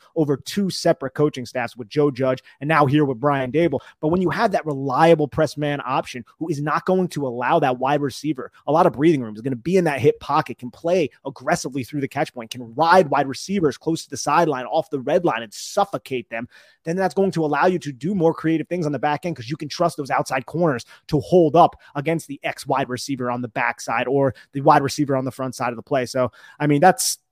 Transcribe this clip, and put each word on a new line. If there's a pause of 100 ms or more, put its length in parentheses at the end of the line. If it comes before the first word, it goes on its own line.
(160)
over
two
separate
coaching
staffs
with
Joe
Judge (180)
and
now
here
with
Brian
Daboll. (220)
But
when
you
have
that
reliable
press
man
option (120)
who
is
not
going
to
allow
that
wide
receiver (160)
a
lot
of
breathing
room,
is
gonna
be
in
that
hip
pocket,
can
play (160)
aggressively
through
the
catch
point,
can
ride
wide
receivers
close
to
the
sideline
off
the
red
line
and
suffocate
them, (360)
then
that's
going
to
allow
you
to
do
more
creative
things
on
the
back
end
'cause
you
can
trust
those
outside
corners (220)
to
hold
up (200)
against
the
X
wide (140)
receiver
on
the
backside
or (160)
the
wide
receiver
on
the
front
side
of
the
play.
So, (300)
I
mean,
that's (120)